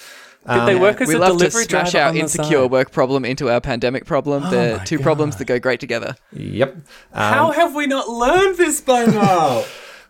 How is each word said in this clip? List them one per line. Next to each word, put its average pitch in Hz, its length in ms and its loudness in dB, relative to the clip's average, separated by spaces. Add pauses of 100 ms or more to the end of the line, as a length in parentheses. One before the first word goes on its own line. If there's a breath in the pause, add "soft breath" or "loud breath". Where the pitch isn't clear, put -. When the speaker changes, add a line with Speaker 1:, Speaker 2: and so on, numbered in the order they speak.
(440 loud breath)
Speaker 1:
Did 120 220 0
they 202 80 4
Speaker 2:
Um, 185 60 2
Speaker 1:
work 202 200 2
as - 60 -2
Speaker 3:
We 156 80 0
Speaker 1:
a 156 60 0
Speaker 3:
love 185 140 4
to 170 40 0
Speaker 1:
delivery 175 280 2
Speaker 3:
smash 175 260 -2
Speaker 1:
driver 170 100 2
Speaker 3:
our 139 60 2
Speaker 1:
on 131 80 -2
the 151 40 -2
Speaker 3:
insecure 151 420 0
Speaker 1:
side? 127 100 2
Speaker 3:
work 131 180 2
problem 135 340 0
into 127 240 -4
our 120 120 2
pandemic 127 460 -4
problem. 143 400 -2
Speaker 1:
Oh 180 40 -4
Speaker 3:
The 120 280 0
Speaker 1:
my 95 60 -10
Speaker 3:
two 156 140 -4
problems 151 360 0
Speaker 1:
God. - 40 -16
Speaker 3:
that 139 60 -6
go 123 160 -2
great 127 180 -2
together. 117 380 -6 (160)
Speaker 2:
Yep. 101 460 -4 (340 loud breath)
Speaker 1:
How 110 380 2
Speaker 2:
Um, 294 40 -2
Speaker 1:
have 302 220 0
we 294 100 -2
not 269 220 -2
learned 320 500 2
this 320 220 2
by 240 260 2
now? 180 600 4
<laughs> - 60 -16 (360 loud breath)